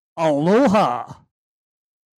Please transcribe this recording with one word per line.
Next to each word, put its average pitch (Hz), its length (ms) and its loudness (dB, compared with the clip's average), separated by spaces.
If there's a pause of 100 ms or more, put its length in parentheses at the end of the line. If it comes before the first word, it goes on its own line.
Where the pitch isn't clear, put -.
(180)
"Aloha." 165 960 0 (1040)